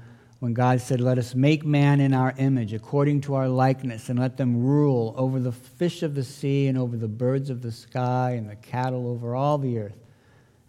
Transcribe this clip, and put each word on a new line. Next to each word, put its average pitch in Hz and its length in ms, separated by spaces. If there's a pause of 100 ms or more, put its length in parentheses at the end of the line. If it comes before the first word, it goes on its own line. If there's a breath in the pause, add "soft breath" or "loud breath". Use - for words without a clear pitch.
(400 loud breath)
when 120 140
God 123 260
said, 120 220
"Let 127 160
us 117 160
make 147 320
man 143 340
in 135 140
our 131 240
image, 135 340
according 143 500
to 139 120
our 131 160
likeness, 131 580
and 123 120
let 127 180
them 120 260
rule 131 540
over 131 220
the 123 120
fish 170 520
of 151 100
the 139 100
sea 139 440
and 131 100
over 123 180
the 113 120
birds 127 420
of 123 140
the 117 80
sky 127 600
and 117 160
the 104 80
cattle 127 520
over 120 280
all 147 220
the 127 220
earth, 101 180 (720 soft breath)